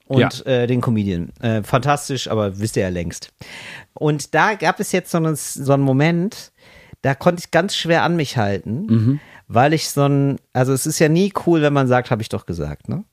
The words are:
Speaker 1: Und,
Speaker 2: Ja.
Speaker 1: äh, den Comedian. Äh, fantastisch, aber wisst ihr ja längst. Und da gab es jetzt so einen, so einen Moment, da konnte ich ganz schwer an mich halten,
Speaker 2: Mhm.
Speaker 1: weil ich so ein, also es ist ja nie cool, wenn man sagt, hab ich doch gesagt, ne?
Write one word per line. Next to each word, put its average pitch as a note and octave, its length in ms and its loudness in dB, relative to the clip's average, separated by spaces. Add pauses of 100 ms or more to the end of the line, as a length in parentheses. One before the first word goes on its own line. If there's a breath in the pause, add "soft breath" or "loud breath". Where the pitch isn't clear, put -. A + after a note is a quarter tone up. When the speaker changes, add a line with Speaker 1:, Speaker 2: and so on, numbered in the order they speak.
Speaker 1:
Und, B2 380 0
Speaker 2:
Ja. - 20 -8
Speaker 1:
äh, B2 220 0
den B2 120 0
Comedian. G2 500 -2 (100)
Äh, A2 240 -2
fantastisch, C#3 640 -2
aber G2+ 320 -2
wisst A2 160 -4
ihr A#2 80 0
ja F#2 40 -2
längst. E2+ 440 -8 (640 loud breath)
Und D3+ 400 -4
da F#3 200 4
gab F3+ 260 -2
es - 120 -4
jetzt F#3 180 -2
so F3 80 0
einen, D#3+ 180 0
so - 360 -4
einen C#3 100 4
Moment, D#3+ 720 0 (500 loud breath)
da C3+ 140 0
konnte F3 280 0
ich - 60 -18
ganz F3 260 0
schwer D#3+ 280 0
an E3 120 2
mich D3+ 200 -2
halten, G#2+ 520 -2
Speaker 2:
Mhm. A#2 320 2 (280 loud breath)
Speaker 1:
weil C3 240 4
ich - 180 -2
so C#3+ 140 2
ein, C#3 340 2 (140)
also C3 200 2
es C3+ 140 -2
ist D#3 140 -4
ja D#3+ 80 6
nie F#3+ 240 2 (140)
cool, E3 160 4
wenn D3 100 4
man C#3 160 4
sagt, B2 240 2
hab A2 80 -2
ich A2 80 -6
doch A2 180 -8
gesagt, D2+ 420 -8
ne? F3+ 240 -6